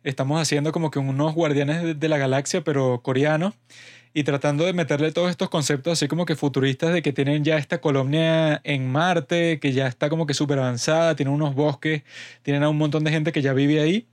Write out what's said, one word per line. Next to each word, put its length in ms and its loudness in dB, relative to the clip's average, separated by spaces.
estamos 380 -2
haciendo 320 -2
como 180 -2
que 100 -4
unos 340 -2
Guardianes 480 0
de, 100 -2
de 160 -2
la 80 2
Galaxia, 480 0
pero 380 0
coreanos, 500 0
y 100 0
tratando 400 0
de 80 0
meterle 400 0
todos 160 0
estos 220 -2
conceptos 420 0
así 160 0
como 160 -2
que 100 -2
futuristas 600 0
de 80 0
que 100 0
tienen 320 0
ya 140 2
esta 240 -4
colonia 840 2
en 260 -2
Marte, 720 0
que 120 0
ya 140 0
está 220 -2
como 160 -2
que 80 -2
súper 280 0
avanzada, 540 0
tienen 200 -2
unos 200 -2
bosques, 500 -2
tienen 220 0
a 80 2
un 80 0
montón 260 0
de 60 0
gente 220 0
que 100 0
ya 100 0
vive 280 4
ahí 320 0